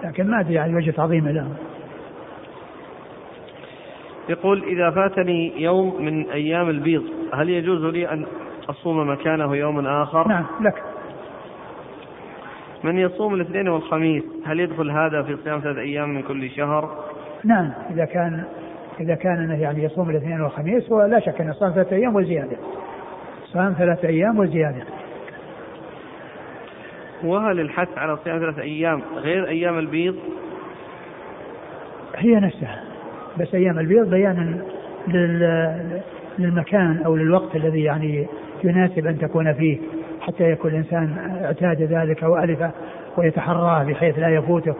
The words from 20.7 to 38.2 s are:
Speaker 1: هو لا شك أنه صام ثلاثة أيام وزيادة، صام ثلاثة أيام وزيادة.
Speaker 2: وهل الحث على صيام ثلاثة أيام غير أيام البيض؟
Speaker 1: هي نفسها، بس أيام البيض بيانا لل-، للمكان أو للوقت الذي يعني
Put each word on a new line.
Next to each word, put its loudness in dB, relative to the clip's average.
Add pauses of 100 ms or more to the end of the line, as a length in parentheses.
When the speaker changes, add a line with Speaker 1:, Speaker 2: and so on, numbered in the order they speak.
Speaker 1:
هو 6
لا 6
شك -2
أنه -2
صام 2
ثلاثة 4
أيام 4
وزيادة، 0 (880)
صام 2
ثلاثة 4
أيام 4
وزيادة. 2 (2500)
Speaker 2:
وهل 2
الحث -2
على 0
صيام -4
ثلاثة -2
أيام 0 (140)
غير 0
أيام 0
البيض؟ 0 (2000)
Speaker 1:
هي 6
نفسها، 0 (560)
بس -2
أيام 4
البيض 6
بيانا 2 (500)
لل-، 2 (380)
للمكان 4
أو 6
للوقت 4
الذي 2
يعني 0 (380)